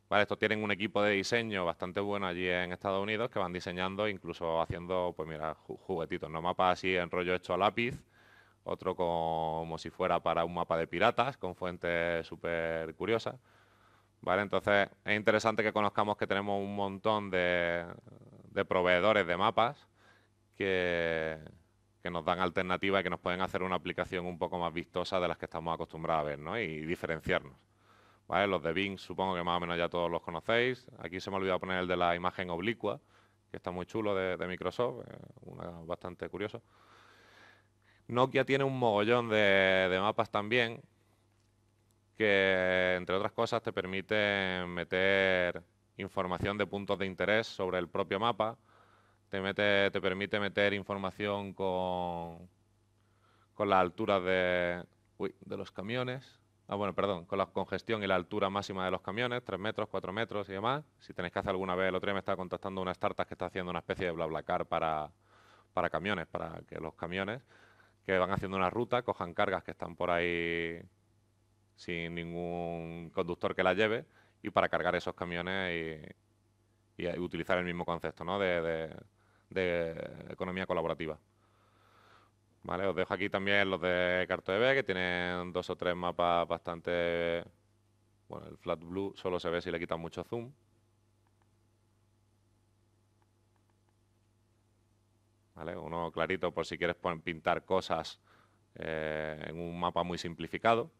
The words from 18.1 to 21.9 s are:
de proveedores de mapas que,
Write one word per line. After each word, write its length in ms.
de 140
proveedores 640
de 100
mapas 520
que, 800